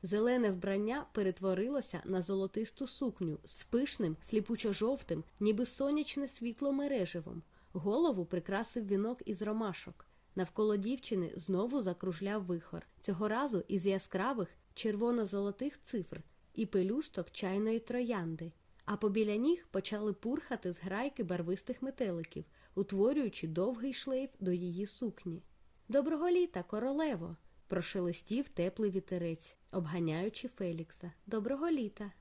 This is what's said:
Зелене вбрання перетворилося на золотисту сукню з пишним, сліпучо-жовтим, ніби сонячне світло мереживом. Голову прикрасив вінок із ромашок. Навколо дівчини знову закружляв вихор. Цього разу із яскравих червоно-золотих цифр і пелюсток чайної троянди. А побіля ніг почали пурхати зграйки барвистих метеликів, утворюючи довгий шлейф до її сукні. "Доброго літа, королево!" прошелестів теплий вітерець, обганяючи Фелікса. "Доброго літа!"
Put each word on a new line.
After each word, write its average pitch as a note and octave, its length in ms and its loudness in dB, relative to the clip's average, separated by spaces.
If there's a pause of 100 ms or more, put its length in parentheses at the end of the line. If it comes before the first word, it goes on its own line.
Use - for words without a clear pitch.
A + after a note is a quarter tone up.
Зелене G#3+ 480 4
вбрання G3 600 0
перетворилося F#3+ 920 0
на F#3 180 0
золотисту G3 640 -2
сукню F#3 580 -2
з - 200 -12
пишним, A3+ 580 0
сліпучо-жовтим, A3 1000 0 (160)
ніби G#3+ 260 4
сонячне C#4 600 -2
світло A#3+ 440 -2
мереживом. G3 720 -2 (300)
Голову G3+ 520 4
прикрасив G3 600 -2
вінок G3+ 400 2
із G3+ 160 -2
ромашок. G#3+ 640 -4 (300)
Навколо G#3 400 2
дівчини G3+ 600 -2
знову G3 440 2
закружляв F#3 640 -2
вихор. E3+ 420 -4 (140)
Цього G3+ 280 0
разу A#3 400 2
із F#3+ 180 2
яскравих G3 640 0 (260)
червоно-золотих G#3+ 1080 0
цифр - 400 -6 (320)
і A3 120 0
пелюсток G3 640 0
чайної G#3+ 500 0
троянди. G3 720 -2 (320)
А G#3 120 -2
побіля G#3 400 4
ніг D4+ 340 2
почали G#3 420 0
пурхати A3+ 600 -2
зграйки G3 500 -4
барвистих F3+ 600 -2
метеликів, F#3 640 -2 (300)
утворюючи G3+ 760 2
довгий A3+ 440 0
шлейф C4 380 -2 (100)
до F#3 120 2
її F3+ 340 -2
сукні. F#3 560 -6 (460)
"Доброго D4 420 4
літа, F4 320 2
королево!" A3 720 -2 (320)
прошелестів F3+ 800 -2
теплий G3 420 0
вітерець, F3 680 -4 (160)
обганяючи E3+ 760 -2
Фелікса. E3+ 640 -6 (140)
"Доброго C4+ 440 0
літа!" G#3+ 500 -2